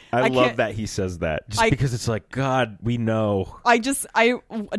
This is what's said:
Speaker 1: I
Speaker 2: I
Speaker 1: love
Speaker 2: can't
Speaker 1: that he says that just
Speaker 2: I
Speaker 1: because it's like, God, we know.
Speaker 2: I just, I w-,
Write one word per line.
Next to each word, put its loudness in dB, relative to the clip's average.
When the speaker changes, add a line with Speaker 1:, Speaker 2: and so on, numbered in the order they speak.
Speaker 1:
I 2
Speaker 2:
I 4
Speaker 1:
love 4
Speaker 2:
can't -2
Speaker 1:
that 0
he -6
says -4
that -4
just 0
Speaker 2:
I 4
Speaker 1:
because 0
it's -4
like, -4
God, 0
we -2
know. 0
Speaker 2:
I 6
just, -2
I 4
w-, -8